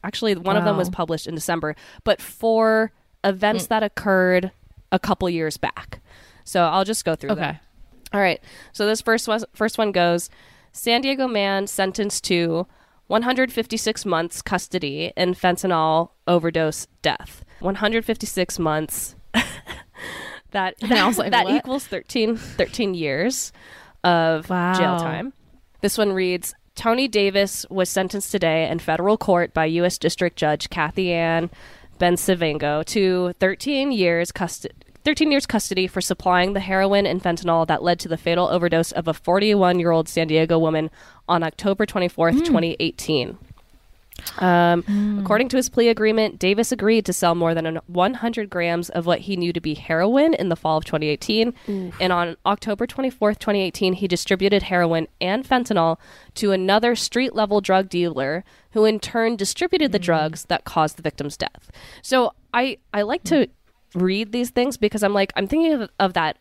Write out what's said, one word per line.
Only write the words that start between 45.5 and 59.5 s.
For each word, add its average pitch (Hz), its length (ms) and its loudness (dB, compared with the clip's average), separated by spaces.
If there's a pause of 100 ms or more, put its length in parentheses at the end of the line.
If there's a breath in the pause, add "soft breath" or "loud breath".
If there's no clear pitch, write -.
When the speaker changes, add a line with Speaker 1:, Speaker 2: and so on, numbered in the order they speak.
Speaker 1:
his 254 120 0
plea 233 200 2
agreement, 220 500 2
Davis 202 320 2
agreed 220 360 2
to 180 60 -2
sell 175 220 2
more 170 180 0
than 165 140 -2
an 160 220 -4
one 180 260 2
hundred 226 340 -4
grams 170 420 -2
of 170 160 -4
what 175 140 2
he 190 160 -6
knew 175 160 -2
to 170 80 -2
be 156 140 -4
heroin 233 600 2
in 196 160 -2
the 165 60 0
fall 156 220 0
of 156 60 -4
twenty 151 240 -2
eighteen. 220 440 0 (160 loud breath)
Speaker 2:
Oof. 190 320 -6
Speaker 1:
And 185 120 2
on 175 240 -2 (100)
October 208 400 -2
twenty-fourth, 247 540 -2
twenty 202 200 0
eighteen, 190 340 0
he 190 120 -4
distributed 190 580 2
heroin 165 440 0 (120)
and 208 240 -2
fentanyl 196 540 2 (380 loud breath)
to 202 160 0
another 202 420 2
street-level 214 640 0
drug 190 280 2
dealer, 165 560 -2 (260 soft breath)
who 214 140 4
in 220 160 2
turn 233 340 -2
distributed 302 560 0